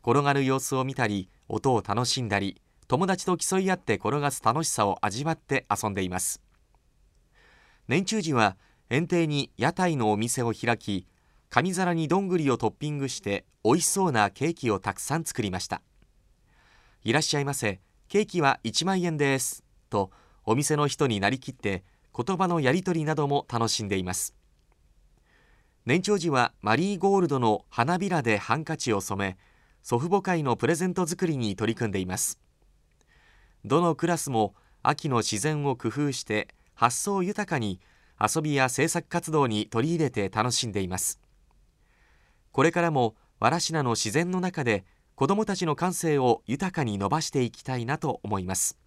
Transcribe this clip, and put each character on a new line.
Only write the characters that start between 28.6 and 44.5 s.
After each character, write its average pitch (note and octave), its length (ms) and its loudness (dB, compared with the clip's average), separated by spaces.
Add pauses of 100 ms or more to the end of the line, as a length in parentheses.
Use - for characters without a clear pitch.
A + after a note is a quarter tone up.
カ D#3+ 120 -6
チ - 160 -2
を G2+ 80 2
染 G2 300 -4
め、 F#2 60 -10 (460)
祖 A#2+ 160 -2
父 D#3+ 100 -2
母 F#3+ 140 2
会 F3 200 0
の B2 140 0
プ - 100 -2
レ D#3+ 80 4
ゼ F3 120 -2
ン F3+ 80 -2
ト F3+ 120 0
作 F3+ 200 -4
り D#3+ 100 0
に G#2+ 200 -2
取 A2+ 160 0
り - 40 -2
組 A#2 120 -2
ん G2 40 -6
で F#2+ 60 -2
い F#2 80 -4
ま F#2 100 -6
す。 - 220 -4 (1300)
ど C3+ 160 4
の E3+ 140 2
ク E3+ 120 -2
ラ E3+ 100 2
ス - 140 -6
も A2 240 0 (280)
秋 D3+ 260 -2
の B2 100 2
自 G#2+ 200 -2
然 D3 280 -2
を C3 100 0
工 - 120 -4
夫 C#3+ 240 -2
し - 120 -8
て、 G#2+ 240 -4 (260)
発 A#2+ 240 0
想 G3 240 0
豊 G3+ 240 -2
か D#3 120 -2
に G2+ 220 -4 (400)
遊 B2+ 220 2
び D3+ 120 0
や C3 140 4
制 C3+ 200 0
作 E3+ 200 -4
活 E3+ 220 -4
動 D3 160 4
に G#2+ 220 0
取 A#2 200 0
り E3+ 60 2
入 D#3+ 100 2
れ B2+ 60 2
て G2+ 180 -2
楽 A2 240 0
し B2 140 -2
ん G#2+ 60 -6
で G2+ 80 -2
い F#2 80 -2
ま F#2 100 -4
す。 - 220 -4 (1300)
こ C#3 100 2
れ E3 80 6
か E3+ 120 0
ら E3+ 80 2
も B2+ 260 0 (240)
藁 C3+ 200 2
科 D#3 220 -2
の B2 100 0
自 A2 180 -2
然 E3 200 0
の F3+ 100 -2
中 F3+ 240 -4